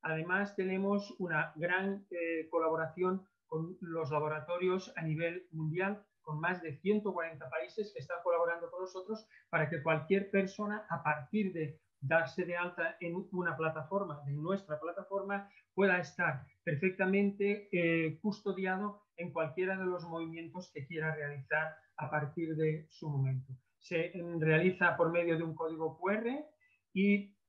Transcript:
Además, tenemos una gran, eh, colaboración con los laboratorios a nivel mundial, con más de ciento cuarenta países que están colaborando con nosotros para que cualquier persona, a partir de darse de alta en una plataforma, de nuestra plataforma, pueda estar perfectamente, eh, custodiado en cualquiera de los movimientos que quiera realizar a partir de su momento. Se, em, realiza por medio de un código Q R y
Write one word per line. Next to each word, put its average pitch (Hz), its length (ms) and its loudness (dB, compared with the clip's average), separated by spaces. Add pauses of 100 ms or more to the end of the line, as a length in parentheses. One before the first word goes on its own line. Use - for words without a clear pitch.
Además, 175 520 0
tenemos 196 640 0
una 160 360 0
gran, 190 560 0
eh, 165 380 -2
colaboración 165 760 2 (200)
con 165 360 -4
los 165 280 -4
laboratorios 156 880 0
a 165 60 -6
nivel 165 500 -2
mundial, 175 540 -2 (160)
con 151 180 -6
más 175 220 0
de 156 160 -8
ciento 202 360 2
cuarenta 165 360 -6
países 180 440 -4
que 165 60 -10
están 170 240 -6
colaborando 170 480 2
con 180 100 -6
nosotros 185 460 -8 (220)
para 156 200 2
que 156 140 -4
cualquier 165 480 2
persona, 202 580 0
a 170 140 -4
partir 165 480 0
de 156 280 -4 (240)
darse 165 420 2
de 175 120 -2
alta 175 420 -2
en 175 320 -4
una 175 240 -2
plataforma, 160 720 -4
de 143 80 -2
nuestra 156 460 -2
plataforma, 196 680 -4 (280)
pueda 185 240 4
estar 165 480 -2 (160)
perfectamente, 196 1080 2
eh, 165 480 2
custodiado 190 840 -2 (140)
en 170 140 -6
cualquiera 180 460 0
de 190 80 -2
los 180 200 -2
movimientos 165 680 -8
que 139 140 -8
quiera 156 260 -2
realizar 151 600 -2 (260)
a 143 80 -4
partir 151 460 -2
de 156 340 0
su - 200 -8
momento. 135 440 0 (240)
Se, 170 400 -2
em, 170 220 -4
realiza 165 580 6
por 165 140 4
medio 170 260 4
de 165 60 0
un 160 120 -4
código 160 420 -2
Q 180 120 0
R 233 360 0 (480)
y 202 420 4 (140)